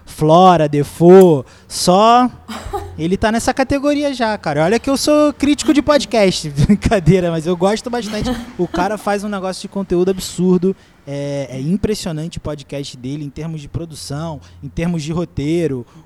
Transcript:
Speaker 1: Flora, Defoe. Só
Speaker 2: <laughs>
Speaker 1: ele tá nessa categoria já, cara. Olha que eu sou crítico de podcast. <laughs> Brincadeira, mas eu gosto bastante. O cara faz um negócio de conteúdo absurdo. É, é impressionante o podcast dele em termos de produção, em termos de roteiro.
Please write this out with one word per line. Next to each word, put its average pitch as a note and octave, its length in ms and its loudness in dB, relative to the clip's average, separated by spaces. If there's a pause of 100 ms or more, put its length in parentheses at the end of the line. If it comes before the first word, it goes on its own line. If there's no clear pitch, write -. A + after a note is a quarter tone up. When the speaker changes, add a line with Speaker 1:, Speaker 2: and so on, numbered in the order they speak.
Speaker 1:
Flora, D#3+ 640 4
Defoe. E3 760 6 (240)
Só A3+ 640 4 (340)
Speaker 2:
<laughs> - 340 -10
Speaker 1:
ele E3+ 180 -2
tá G#3+ 160 0
nessa A#3 220 -2
categoria C#4+ 580 0
já, A3+ 240 -2
cara. D#3 280 -2
Olha G#3 140 2
que C4 120 -4
eu C4+ 80 0
sou D4+ 340 2
crítico C#4 400 0
de C#4 80 2
podcast. A3 720 0
<laughs> C#3+ 140 -2
Brincadeira, F#3 640 2
mas D#3+ 160 -4
eu F3+ 100 0
gosto G3+ 320 -2
bastante. A3+ 420 -6 (280)
O F3 100 -2
cara F#3+ 300 -4
faz G3+ 260 -4
um G#3+ 40 -8
negócio F#3+ 340 -6
de G3+ 60 -12
conteúdo F#3 420 -2
absurdo. F#3 680 0 (300)
É, C#3+ 440 -6
é C3 120 -10
impressionante E3+ 720 -4
o - 60 -12
podcast C#3+ 520 -10
dele C3+ 300 -10
em C#3+ 60 -10
termos D#3 320 -10
de D3 60 -16
produção, D#3 720 -10 (240)
em C#3+ 60 -12
termos E3+ 340 -4
de D3+ 100 -6
roteiro. D#3 720 -4 (200)